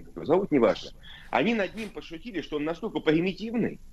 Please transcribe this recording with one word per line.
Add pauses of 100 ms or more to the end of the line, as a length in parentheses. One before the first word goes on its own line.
как
его
зовут,
неважно. (400)
Они
над
ним
пошутили,
что
он
настолько
примитивный (140)